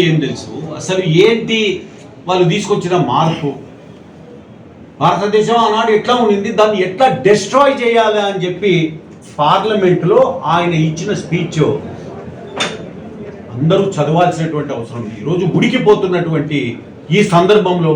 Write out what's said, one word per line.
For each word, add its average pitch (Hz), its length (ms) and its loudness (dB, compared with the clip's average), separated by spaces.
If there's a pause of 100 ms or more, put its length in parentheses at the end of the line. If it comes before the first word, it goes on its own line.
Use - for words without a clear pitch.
ఏం 156 80 2 (100)
తెలుసు, 113 260 -8 (280)
అసలు 190 220 -2 (240)
ఏంటి 226 340 2 (680)
వాళ్ళు 180 260 2
తీసుకొచ్చిన 190 420 -2 (160)
మార్పు, 156 380 0 (1500)
భారతదేశం 208 640 2
ఆనాడు 220 320 0
ఎట్లా 247 160 0 (100)
ఉండింది, 208 260 0 (100)
దాన్ని 214 280 2
ఎట్లా 262 200 2 (200)
డిస్ట్రాయ్ 262 560 4
చేయాలి 220 440 2
అని 190 180 -4
చెప్పి 180 280 0 (680)
పార్లమెంట్లో 190 800 2 (360)
ఆయన 175 180 0 (140)
ఇచ్చిన 202 240 -4 (120)
స్పీచ్ 160 380 -2 (1900)
అందరూ 170 280 2 (140)
చదవాల్సినటువంటి 156 800 0
అవసరం 117 260 -10
ఉంది. 104 180 -10
ఈరోజు 175 240 -2 (120)
ఉడికిపోతున్నటువంటి 175 1000 2 (560)
ఈ 208 40 4 (140)
సందర్భంలో 180 640 4